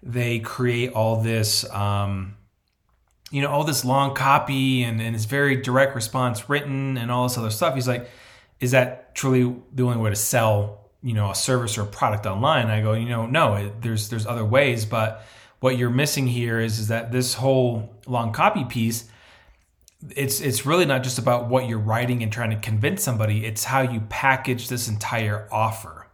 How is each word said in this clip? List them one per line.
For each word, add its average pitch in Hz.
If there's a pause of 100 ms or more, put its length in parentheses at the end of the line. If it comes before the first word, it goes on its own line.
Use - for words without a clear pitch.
they 120
create 123
all 110
this, 113
um, 101 (920)
you 139
know, 143
all 143
this 147
long 135
copy 135
and, 113
and 113
it's 110
very 139
direct 131
response 123
written 135
and 117
all 123
this 123
other 113
stuff." 160
He's 127
like, 120 (500)
"Is 123
that -
truly 127 (160)
the 127
only 120
way 110
to 101
sell, 107 (120)
you 120
know, 104
a 95
service 120
or 107
a 98
product 107
online?" 117
I 107
go, 110
"You 113
know, 117
no, 127
it, 101
there's, 110
there's 107
other 117
ways, 120
but 110 (360)
what 127
you're 123
missing 139
here 117
is, 110
is 107
that 117
this 123
whole 123 (100)
long 117
copy 175
piece, 113 (1040)
it's, 135
it's 135
really 170
not 135
just 127
about 120
what 127
you're 113
writing 113
and 110
trying 117
to 110
convince 113
somebody, 107
it's 107
how 135
you 117
package 131
this 120
entire 107
offer." 107